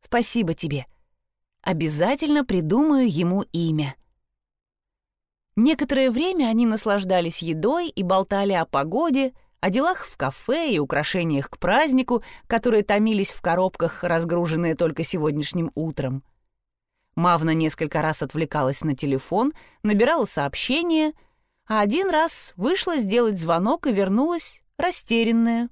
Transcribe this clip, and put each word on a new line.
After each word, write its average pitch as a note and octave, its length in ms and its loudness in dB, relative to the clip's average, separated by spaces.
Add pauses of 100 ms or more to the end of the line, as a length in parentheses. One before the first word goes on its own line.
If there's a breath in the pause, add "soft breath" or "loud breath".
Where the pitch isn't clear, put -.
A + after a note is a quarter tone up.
Спасибо A3+ 540 0
тебе. C#3+ 320 -6 (760)
Обязательно F#3+ 800 0
придумаю B3 680 2
ему F3 320 0 (100)
имя". D#3 440 0 (1600)
Некоторое C4+ 540 2
время D#4 360 0
они A3+ 180 2
наслаждались G3 760 0
едой G3+ 460 0
и - 140 -6
болтали F#3+ 520 0
о E3 100 0
погоде — C4 680 -2 (260)
о F#3+ 100 -2
делах D4 340 0
в - 120 -18
кафе C4+ 560 -2
и F3 60 2
украшениях D3 720 -2
к - 80 -18
празднику, B3+ 680 2 (220 loud breath)
которые A3+ 360 2
томились G#3 480 2
в - 120 -14
коробках, F3 600 -2
разгруженные E3+ 720 0
только E3 300 -2
сегодняшним D3+ 680 -2
утром. C3+ 500 -6 (880)
Мавна E3 360 2
несколько D#3+ 500 0
раз D#3 220 -2
отвлекалась C#3+ 600 -2
на D3+ 140 0
телефон, E3 560 -2 (300 soft breath)
набирала A3+ 420 2
сообщения, D#4 880 0 (540)
а G#3+ 140 0
один C#4 300 2
раз D#4+ 460 0
вышла D#4+ 400 -2
сделать A3 420 0
звонок E3+ 480 0
и C4 60 0
вернулась A3 680 -2 (160)
растерянная. A#3 920 0